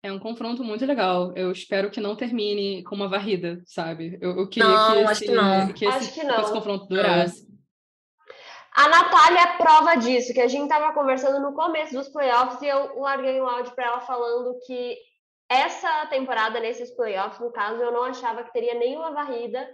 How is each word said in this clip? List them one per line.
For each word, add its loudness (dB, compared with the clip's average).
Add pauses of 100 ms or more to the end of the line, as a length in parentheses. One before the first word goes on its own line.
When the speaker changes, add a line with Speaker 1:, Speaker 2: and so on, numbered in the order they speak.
Speaker 1:
É -10
um -10
confronto -8
muito -4
legal. 0
Eu -2
espero -4
que -8
não -4
termine -4
com -10
uma -4
varrida, -4
sabe? -10
Eu, -4
eu -2
queria 2
Speaker 2:
Não, 6
Speaker 1:
que 4
Speaker 2:
acho 4
Speaker 1:
esse, -2
Speaker 2:
que 0
não. 4
Speaker 1:
que -6
esse, 2
Speaker 3:
Acho -6
que -12
Speaker 1:
que -6
Speaker 3:
não. 0
Speaker 1:
esse -2
confronto -4
Speaker 2:
Não. -20
Speaker 1:
durasse. 0 (1200)
Speaker 3:
A 6
Natália 8
é 4
prova 8
disso, 0
que 2
a 4
gente -2
tava 2
conversando 0
no -4
começo -4
dos -8
playoffs 0
e -4
eu -2
larguei -2
um -2
áudio -6
pra -4
ela -2
falando -4
que -8 (540)
essa 0
temporada, -2
nesses -6
playoffs, -4
no -8
caso, -4
eu -2
não 0
achava -6
que -16
teria -2
nenhuma -4
varrida. -8